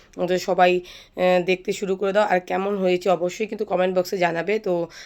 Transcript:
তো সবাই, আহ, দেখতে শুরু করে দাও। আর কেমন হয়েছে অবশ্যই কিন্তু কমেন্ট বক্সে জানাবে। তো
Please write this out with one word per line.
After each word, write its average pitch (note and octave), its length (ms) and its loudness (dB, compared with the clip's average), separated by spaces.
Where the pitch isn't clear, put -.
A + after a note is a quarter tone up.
তো F3+ 100 2
সবাই, F3+ 420 2
আহ, F3+ 640 0
দেখতে F#3 280 -2
শুরু F#3+ 240 -2
করে G3 160 -2
দাও। G#3 120 4
আর F#3+ 160 2
কেমন F#3+ 360 -4
হয়েছে F3+ 340 2
অবশ্যই F3+ 360 0
কিন্তু G#3 180 -6
কমেন্ট F#3 340 0
বক্সে F3+ 200 -2
জানাবে। E3+ 400 0
তো F3 300 -2